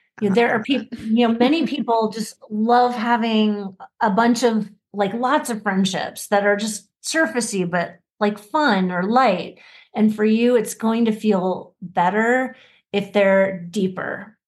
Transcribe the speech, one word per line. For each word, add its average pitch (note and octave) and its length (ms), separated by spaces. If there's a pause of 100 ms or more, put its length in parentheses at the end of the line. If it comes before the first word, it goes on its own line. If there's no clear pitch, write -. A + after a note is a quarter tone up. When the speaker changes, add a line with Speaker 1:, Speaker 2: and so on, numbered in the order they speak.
(220)
Speaker 1:
You G#3 80
know, F#3 60
there A#3 140
are - 60
Speaker 2:
Uh-huh. A3 100
Speaker 1:
peop-, B3 340
you A3+ 280
know, A3+ 100
many C#4+ 300
Speaker 2:
<laughs> - 60
Speaker 1:
people A3+ 360
just A3 260 (140)
love A#3+ 460
having G#3+ 800 (260)
a A3 80
bunch A#3 340
of, A3+ 260 (240)
like, G3+ 200
lots C4 380
of G#3+ 100
friendships F#3+ 680
that G3+ 180
are G3+ 120
just G#3+ 320 (140)
surfacey, A3 680
but, F3 300 (200)
like, G#3 200
fun G#3 520
or F3+ 120
light. A3 560 (360)
And G#3+ 200
for G#3 100
you, A#3 300
it's G#3+ 180
going A3+ 320
to A3 60
feel F#3+ 680
better A3 760 (360)
if G3+ 220
they're G3 460 (100)
deeper. F#3 680 (120)